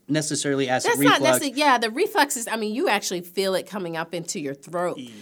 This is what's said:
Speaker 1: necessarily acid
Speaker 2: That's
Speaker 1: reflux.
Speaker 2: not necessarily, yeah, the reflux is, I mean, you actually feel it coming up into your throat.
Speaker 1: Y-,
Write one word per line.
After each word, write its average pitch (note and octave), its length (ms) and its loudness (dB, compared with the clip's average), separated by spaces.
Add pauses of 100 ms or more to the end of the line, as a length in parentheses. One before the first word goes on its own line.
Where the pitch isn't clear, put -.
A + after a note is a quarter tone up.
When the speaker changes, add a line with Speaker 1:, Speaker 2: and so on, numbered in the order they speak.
Speaker 1:
necessarily C#3+ 600 0
acid C3 220 2
Speaker 2:
That's C4+ 100 0
Speaker 1:
reflux. C#4+ 200 6
Speaker 2:
not C4+ 80 2
necessarily, C#4+ 300 2
yeah, C#4+ 200 6
the A3 120 -2
reflux D4 460 0
is, A3+ 140 -8
I - 60 -2
mean, G#3+ 180 -4
you D4+ 140 0
actually G3 340 -2
feel F#3+ 320 -2
it E3+ 120 -2
coming F3 320 -8
up E3 160 -6
into E3+ 260 -8
your C#3 140 -6
throat. E3 440 -6
Speaker 1:
Y-, B2 120 -14 (120)